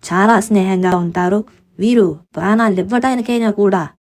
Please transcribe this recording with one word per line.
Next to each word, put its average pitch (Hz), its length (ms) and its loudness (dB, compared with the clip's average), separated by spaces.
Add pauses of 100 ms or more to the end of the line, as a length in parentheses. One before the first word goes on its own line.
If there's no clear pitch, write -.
(140)
చాలా 208 260 4
స్నేహంగా 190 580 0
ఉంటారు. 180 460 -2 (360)
వీరు 196 400 2 (160)
ప్రాణాలు 202 440 0
ఇవ్వడానికైనా 240 720 -2
కూడా 196 360 0 (180)